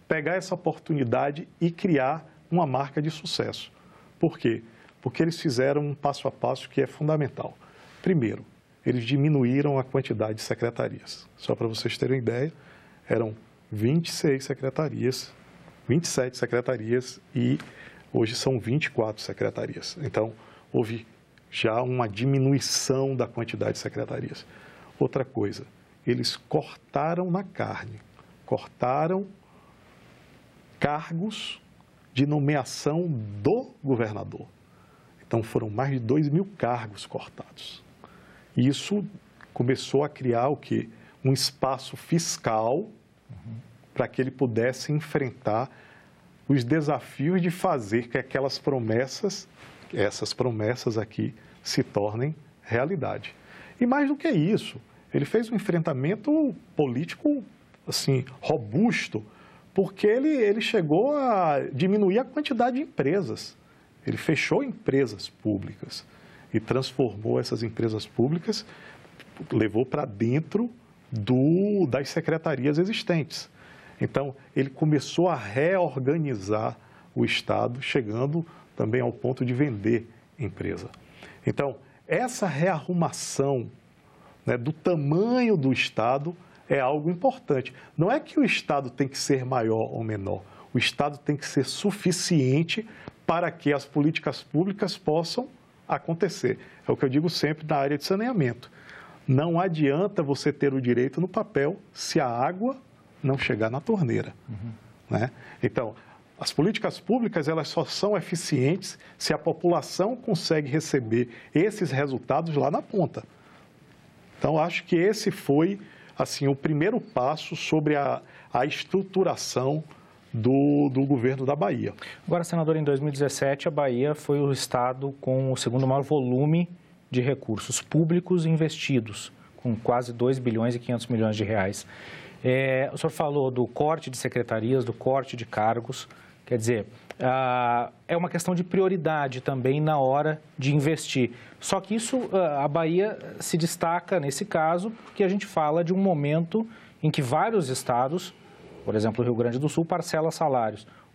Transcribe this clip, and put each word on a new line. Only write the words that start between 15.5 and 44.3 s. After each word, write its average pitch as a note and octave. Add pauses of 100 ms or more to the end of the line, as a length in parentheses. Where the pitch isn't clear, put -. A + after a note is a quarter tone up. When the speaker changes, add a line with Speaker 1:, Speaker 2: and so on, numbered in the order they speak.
Speaker 1:
vinte D#3+
e -
sete B2+
secretarias A#2+ (160)
e B2 (540)
hoje A2+
são C3
vinte A2+
e -
quatro A2
secretarias. -
Então, A2+ (400)
houve A2+ (460)
já A#2
uma B2+
diminuição C3+
da A#2+
quantidade A2
de -
secretarias. - (520)
Outra C3+
coisa, G#2+ (400)
eles B2
cortaram E3
na F#3
carne, G#2+ (460)
cortaram D#3 (1500)
cargos E3 (520)
de C3
nomeação D3 (340)
do G#3 (100)
governador. G#2+ (800)
Então, A2+
foram A2+
mais B2+
de C3+
dois C#3
mil F3+
cargos A2+
cortados. - (760)
E B2
isso F#3+ (480)
começou B2+
a D3
criar B2
o D3
quê? A2+ (360)
Um C3
espaço -
fiscal C3 (420)
Speaker 2:
Uhum. - (380)
Speaker 1:
pra B2
que -
ele C3